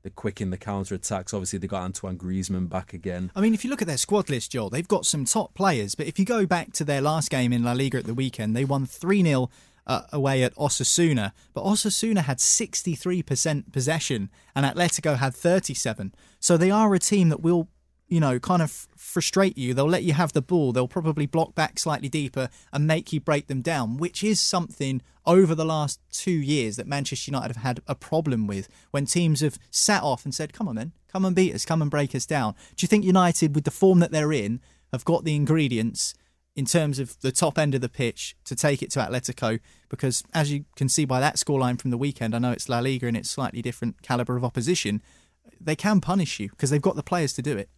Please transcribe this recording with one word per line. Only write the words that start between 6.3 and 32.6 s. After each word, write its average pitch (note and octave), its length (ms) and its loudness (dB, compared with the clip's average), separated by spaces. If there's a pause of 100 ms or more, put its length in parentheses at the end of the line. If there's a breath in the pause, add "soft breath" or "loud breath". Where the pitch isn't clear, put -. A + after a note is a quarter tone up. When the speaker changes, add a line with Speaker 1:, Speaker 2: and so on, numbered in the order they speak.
Speaker 2:
back F3 300 -2
to D#3 100 -2
their C#3+ 160 0
last D3+ 300 0
game B2 220 2
in A#2+ 120 2
La A#2+ 80 0
Liga C3 260 0
at - 80 -6
the A2+ 80 -4
weekend, A#2+ 400 -2
they B2+ 100 0
won C3+ 220 0
three F#3+ 360 2
nil, C3 280 2 (360 soft breath)
uh, A#2+ 160 -4 (100)
away C3+ 300 2
at B2+ 140 0
Osasuna. C#3+ 760 0 (220 soft breath)
But - 100 -6
Osasuna G#3 540 0
had C3+ 220 -2
sixty-three - 840 0
percent C#3+ 500 -2
possession, C3 580 -2 (240 soft breath)
and C#3 120 2
Atletico D#3+ 500 0
had C3 180 0
thirty-seven. C#3 800 0 (260 soft breath)
So F3 160 4
they F3+ 140 6
are G#3 240 6
a F#3 40 4
team F3+ 320 4
that D3+ 100 0
will, E3 280 2 (380)
you E3 140 2
know, C3 180 2
kind F3+ 220 2
of - 260 -4 (100)
frustrate - 600 0
you. B2+ 160 -2
They'll C3+ 160 2
let F3 160 2
you E3 80 2
have D3+ 220 2
the C#3+ 80 2
ball. D3 300 2
They'll B2 160 2
probably D#3 360 -2
block D#3+ 300 0
back - 240 -2
slightly C#3 320 -2
deeper C3+ 400 -4 (200 soft breath)
and D3 160 0
make D#3+ 280 0
you D3+ 60 0
break D3 260 -2
them C3 160 -6
down, B2+ 340 -2
which E3+ 260 -6
is G#3+ 180 2
something C#3 600 -2 (240 soft breath)
over F3 300 8
the D#3+ 100 -2
last D#3 360 -2 (100)
two - 200 -4
years C#3 460 0
that G#2 100 -8
Manchester C#3+ 440 -6
United C3+ 260 -4
have - 60 -12
had B2 240 -4
a C#3 80 -4
problem C#3 520 -2
with, G2 220 -4 (220 soft breath)
when C#3 140 -2
teams D#3 360 2
have D3+ 180 0 (120)
sat - 320 2
off C3+ 240 -2
and C#3 80 -6
said, D3+ 180 -6
"Come G#3 160 -4
on A#2 80 -4
then, B2+ 160 -6 (180)
come F#3+ 140 -2
and F#3 100 2
beat F#3 200 4
us, - 100 -4
come D#3+ 160 0
and D3 100 0
break C#3+ 240 0
us C3 120 -4
down." B2 280 0 (220 loud breath)